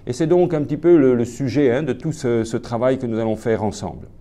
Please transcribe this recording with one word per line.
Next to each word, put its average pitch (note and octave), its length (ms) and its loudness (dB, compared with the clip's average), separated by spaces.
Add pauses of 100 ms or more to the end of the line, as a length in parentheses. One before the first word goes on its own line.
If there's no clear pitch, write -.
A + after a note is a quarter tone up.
et B2+ 60 -6
c'est E3 160 -2
donc E3+ 260 2
un D3+ 100 -2
petit C#3 120 -4
peu E3+ 220 4
le, C3 180 6
le A#2+ 80 0
sujet, A#2+ 480 0
hein, C3+ 100 0
de C3 120 -4
tout D3+ 180 -6
ce, A#2 320 -2
ce A2+ 140 -4
travail A#2+ 400 -2
que B2 80 -6
nous A2 140 -4
allons A2 180 -2
faire A2 260 -2
ensemble. E2+ 440 -6 (140)